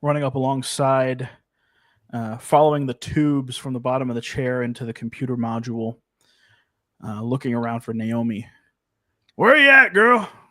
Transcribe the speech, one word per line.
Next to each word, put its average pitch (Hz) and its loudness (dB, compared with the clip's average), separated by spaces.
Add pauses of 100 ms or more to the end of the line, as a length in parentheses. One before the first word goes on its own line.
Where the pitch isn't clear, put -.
Running 147 0
up 131 -4
alongside, 131 -2 (840)
uh, 113 -8
following 147 2
the 127 -4
tubes 143 -2
from - -10
the 127 -6
bottom 127 -2
of 120 -4
the 117 -6
chair 127 -4
into 120 -6
the 113 -8
computer 123 -8
module, 117 -6 (1080)
uh, 107 -10
looking 127 -4
around 117 -4
for 117 -10
Naomi. 113 -4 (880)
Where 247 6
you 277 6
at, 269 8
girl? 220 4 (220)